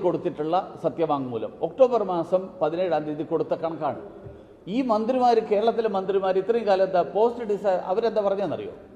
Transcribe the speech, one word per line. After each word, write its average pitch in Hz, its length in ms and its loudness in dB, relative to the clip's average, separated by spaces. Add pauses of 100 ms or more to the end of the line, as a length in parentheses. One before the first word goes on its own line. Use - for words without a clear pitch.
കൊടുത്തിട്ടുള്ള 160 480 -2 (280)
സത്യവാങ്മൂലം 135 680 -2 (160)
ഒക്ടോബർ 240 340 4 (120)
മാസം 185 280 0 (180)
പതിനേഴാം 160 460 0
തീയതി 151 260 -4
കൊടുത്ത 156 200 0 (100)
കണക്കാണ്. 151 380 -4 (720)
ഈ 240 40 -2 (140)
മന്ത്രിമാർ, 240 460 4 (100)
കേരളത്തിലെ 214 480 2
മന്ത്രിമാർ 190 460 0
ഇത്രയും 226 260 0
കാലം 190 200 4
എന്താ 180 140 2 (140)
പോസ്റ്റ് 233 340 2
ഡിസാ-, 190 320 0 (100)
അവരെന്താ 214 360 0
പറഞ്ഞതെന്നറിയോ? 143 460 -2 (220)